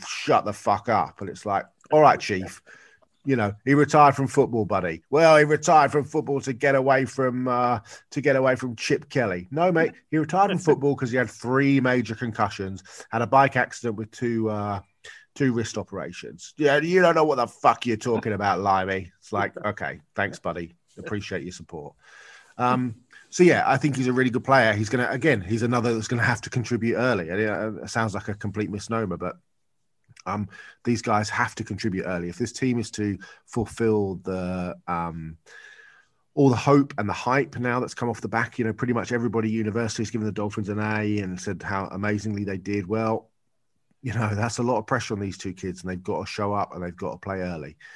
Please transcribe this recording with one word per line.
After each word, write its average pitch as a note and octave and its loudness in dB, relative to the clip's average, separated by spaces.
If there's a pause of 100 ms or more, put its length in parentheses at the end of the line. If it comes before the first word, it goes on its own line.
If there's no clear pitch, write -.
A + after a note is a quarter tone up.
shut - 2
the G#2 -4
fuck G#2 -2
up." G2+ 0
And F#2+ -8
it's - -14
like, G2 -2 (260)
"All D3+ 6
right, C3+ 8
Chief. F#2 -6 (680)
You C3+ 2
know, G#2 0 (120)
he C#3 2
retired C#3+ 6
from C3+ 0
football, A#2 2
buddy." F2+ -2
"Well, D#3+ 8
he D3+ 8
retired D3+ 4
from C#3+ 0
football C#3+ -2
to C3+ -4
get C3+ 2
away C3 4
from, B2+ -2
uh, B2 0 (320)
to C#3+ -4
get C3+ 4
away C3 4
from B2 -6
Chip - -2
Kelly." F#2 -2
No, E3+ 2
mate, E3 2 (180)
he D3+ 2
retired F3+ 2
from F3+ 0
football C#3 2
'cause C3+ -4
he B2 -2
had B2 0
three C3+ 2
major B2 0
concussions, G2+ -6 (260)
had A2+ 0
a A#2 0
bike C3+ 4
accident A#2+ -2
with G#2+ -10
two, A2+ -2
uh, G#2 -4 (540)
two C3+ 0
wrist A2 -4
operations. F2 -12
"Yeah, C#3+ 4
you F3 4
don't E3+ 8
know D#3 6
what D3 4
the A#2+ 0
fuck - 2
you're A#2 0
talking A2 -2
about, G2 0
Limey." F#2+ 0
It's - -18
like, G2+ -2
"Okay, F2 -6 (140)
thanks, G2 -4
buddy. F2 -8 (200)
Appreciate G2 -8
your F2+ -12
support." D2+ -14 (600)
Um, B2 0 (360)
so - 2
yeah, C#3 6
I C3 4
think C#3 0
he's C3 0
a B2+ 2
really B2+ 2
good A2+ -2
player. B2 6
He's G#2 -2
gonna, B2 0
again, B2+ 2
he's G#2+ -2
another A#2+ 2
that's A2 -4
gonna A#2 -2
have A#2 0
to - -12
contribute A#2 -2
early. G#2+ 0
And F#2+ -2
it, G#2+ 0
uh, G#2 -4 (100)
it G2 -12
sounds A2+ -2
like G#2+ -8
a G2+ -6
complete G#2 -6
misnomer, G#2 -4
but F2+ -8 (920)
um, G2+ -6 (360)
these A#2 0
guys G#2+ 0
have A#2+ -2
to A2 -8
contribute F#2+ -4
early. F2 -6
If F2 -10
this A2 -6
team B2 -2
is A2 -6
to G#2 -4 (280)
fulfill G#2+ -2
the, F2+ -6 (100)
um, E2+ -6 (1000)
all C#3 6
the A#2 4
hope C#3 4
and G#2 -2
the F#2 -2
hype C3 -2
now B2 -2
that's - -6
come A#2+ -4
off G#2+ -8
the A2 -8
back, A#2 -2
you A#2+ -2
know, A2 -2
pretty B2 -2
much A#2 -2
everybody A#2 0
at A2 -2
university A2 -4
has G#2 -6
given G#2+ -4
the G#2 -4
Dolphins G#2 -6
an G#2 -6
A G#2+ -2
and F#2 -6
said F#2+ -8
how G2 -4
amazingly G#2 -4
they F#2+ -6
did. G2 -4
Well, A2 -2 (720)
you A#2+ -6
know, G#2+ -2
that's A2+ -4
a B2 -2
lot A#2+ 0
of G#2+ -4
pressure A#2 -2
on G2 -6
these G2 -8
two F#2 -10
kids, F#2 -10
and F#2 -6
they've F#2 -8
got F2+ -6
to F#2 -8
show G2+ -4
up G2 -4
and F2+ -10
they've E2+ -8
got F2+ -8
to F2+ -12
play F#2+ -8
early D#2+ -8 (200)